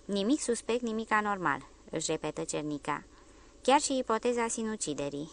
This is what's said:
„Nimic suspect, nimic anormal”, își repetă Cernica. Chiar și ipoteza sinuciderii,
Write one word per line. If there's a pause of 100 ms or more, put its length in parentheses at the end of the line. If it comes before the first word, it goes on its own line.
„Nimic
suspect,
nimic
anormal”, (220)
își
repetă
Cernica. (580)
Chiar
și
ipoteza
sinuciderii,